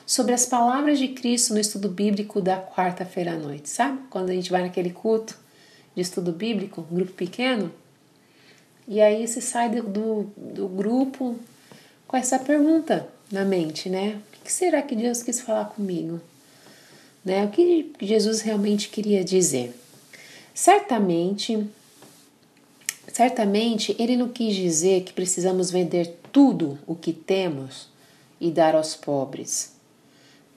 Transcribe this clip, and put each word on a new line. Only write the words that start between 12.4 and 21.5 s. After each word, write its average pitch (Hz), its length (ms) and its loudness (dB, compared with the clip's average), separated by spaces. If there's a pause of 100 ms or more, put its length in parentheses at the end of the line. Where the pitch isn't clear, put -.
na 196 140 0
mente, 175 440 0
né? 208 380 -2
"O - 160 -20
que - 80 -8
será 320 300 2
que 277 140 -4
Deus 233 280 -2
quis - 160 -4
falar 214 260 -2
comigo?" 170 540 -6 (1040)
Né? 190 220 0
O 208 40 0
que 339 520 2
Jesus 214 400 2
realmente 208 480 0
queria 202 340 0
dizer? 175 500 2 (800)
Certamente, 208 1120 2 (1500)